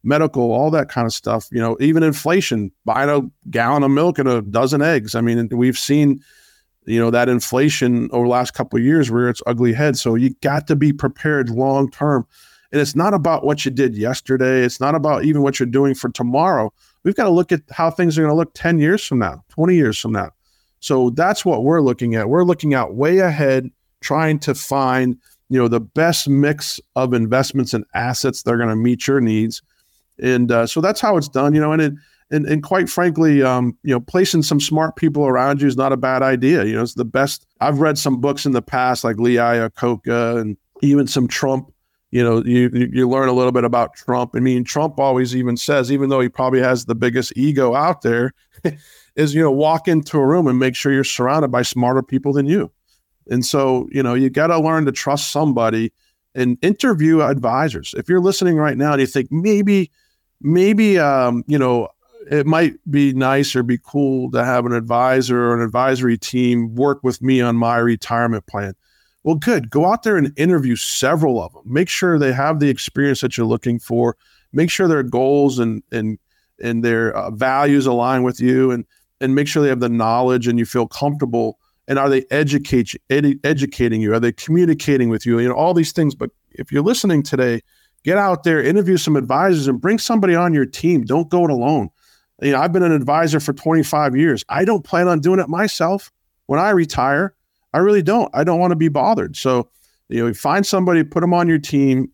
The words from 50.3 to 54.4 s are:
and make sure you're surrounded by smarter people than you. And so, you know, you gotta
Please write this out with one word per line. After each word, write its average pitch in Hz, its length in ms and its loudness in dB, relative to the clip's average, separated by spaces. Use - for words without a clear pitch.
and 127 120 2
make 131 160 0
sure - 160 -2
you're 135 140 2
surrounded 131 460 -2
by 123 120 0
smarter 123 400 0
people 135 300 -2
than 139 140 0
you. 156 260 -2
And 123 140 0
so, 131 480 0
you 139 100 0
know, 120 120 0
you 131 160 2
gotta 160 280 0